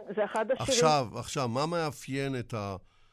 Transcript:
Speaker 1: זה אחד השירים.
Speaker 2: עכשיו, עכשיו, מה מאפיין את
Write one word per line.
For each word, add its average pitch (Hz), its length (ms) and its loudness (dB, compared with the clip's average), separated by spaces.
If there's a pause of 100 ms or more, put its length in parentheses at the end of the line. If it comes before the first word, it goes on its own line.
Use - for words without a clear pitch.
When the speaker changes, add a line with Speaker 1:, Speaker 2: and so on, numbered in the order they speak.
(160)
Speaker 1:
זה 208 80 2
אחד 220 280 0
השירים. 262 80 2
Speaker 2:
עכשיו, 156 460 4 (140)
עכשיו, 127 280 -2
מה 127 180 0
מאפיין 139 760 -2
את - 140 -8 (600)